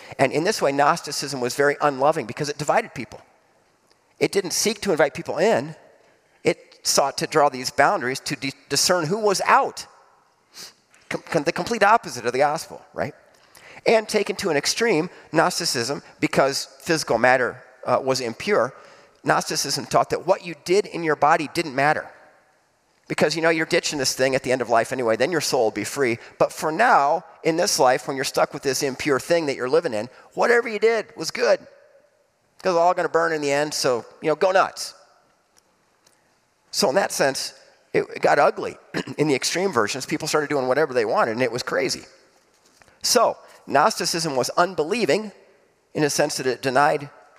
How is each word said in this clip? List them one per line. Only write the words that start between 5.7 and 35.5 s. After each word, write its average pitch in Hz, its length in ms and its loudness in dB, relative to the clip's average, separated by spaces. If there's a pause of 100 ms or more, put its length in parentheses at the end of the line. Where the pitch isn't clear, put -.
It - 380 -4
sought - 360 0
to 165 80 -6
draw 143 220 4
these 127 220 -4
boundaries 139 500 2
to - 160 -8
de-, 135 160 -8 (160)
discern 165 380 0
who 190 120 -2
was 208 260 0
out. 240 420 2 (1200)
Com-, - 140 -8
com-, 156 200 -2
the 165 100 0
complete 208 300 -2
opposite 170 420 2
of 120 80 0
the 127 60 -2
gospel, 143 540 0
right? 92 220 -4 (720)
And 220 220 2
taken 202 280 -2
to 185 140 -4
an 147 60 2
extreme, 180 540 0 (220)
Gnosticism, 151 680 0 (180)
because 139 480 0 (100)
physical 147 400 -2
matter, 123 460 2 (200)
uh, 123 180 2
was 131 180 0
impure, 127 540 -2 (500)
Gnosticism 156 640 -2
taught - 240 0
that 190 160 -4
what 185 180 0
you 170 100 -12 (120)
did 185 180 2
in - 180 -8
your 156 140 0
body 156 380 2
didn't 151 200 -4
matter. 139 360 0 (960)
Because, 160 260 0
you 165 80 -4
know, 165 80 4
you're 160 160 0
ditching 156 320 -2
this 127 160 -2
thing 131 200 0
at 120 80 0
the 123 100 -2
end 127 80 0
of 110 80 -4
life 117 240 2
anyway, 120 240 0
then 135 160 0
your 156 80 0
soul 131 240 0
will 107 60 2
be 104 140 -6
free. 120 340 -2 (200)
But 151 140 2
for 160 180 -4
now, 170 540 2 (180)
in 160 140 0
this 175 220 -2
life, 131 280 4
when 143 100 -6
you're 131 80 -6
stuck - 280 -2
with 147 100 -12
this 135 200 -2
impure 135 360 0
thing 170 280 0
that 131 100 -2
you're 120 120 -4
living 156 260 0
in, 110 160 -6 (240)
whatever 233 340 2
you 214 100 -6
did 220 280 2 (100)
was 160 140 -6
good. 220 280 2 (1040)
'Cause 185 120 0
it's 170 40 4
all 175 160 4
gonna 175 160 -2
burn 165 220 2
in 151 100 -4
the 143 100 0
end, 147 220 0
so, 123 320 0 (160)
you 160 60 -2
know, 151 60 2
go 185 160 2
nuts. 180 440 0 (1800)